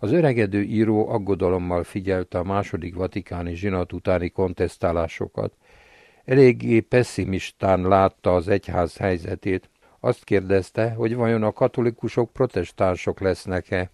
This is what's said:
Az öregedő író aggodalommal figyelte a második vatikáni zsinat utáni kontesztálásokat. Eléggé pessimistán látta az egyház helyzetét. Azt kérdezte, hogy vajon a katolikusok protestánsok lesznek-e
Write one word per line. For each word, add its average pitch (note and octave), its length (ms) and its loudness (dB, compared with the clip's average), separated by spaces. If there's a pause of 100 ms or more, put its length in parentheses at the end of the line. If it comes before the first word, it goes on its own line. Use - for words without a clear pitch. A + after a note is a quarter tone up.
Az A2 100 -2
öregedő A2+ 500 2
író A2 460 2
aggodalommal F2+ 760 -2
figyelte F#2 540 -4
a F2+ 40 -2
második F#2 520 -4
vatikáni F2 600 -6
zsinat F#2 380 -4
utáni F2 360 -2
kontesztálásokat. F2 1200 -4 (720)
Eléggé A#2+ 560 4
pessimistán F#2+ 1080 0
látta F#2+ 460 4
az F2 140 0
egyház F2+ 480 -2
helyzetét. F#2 760 -4 (300)
Azt B2 240 -2
kérdezte, G2 680 0
hogy A2+ 240 -2
vajon A2+ 280 2
a G#2+ 100 0
katolikusok A#2+ 800 0
protestánsok F#2+ 880 -2
lesznek-e F#2 720 -4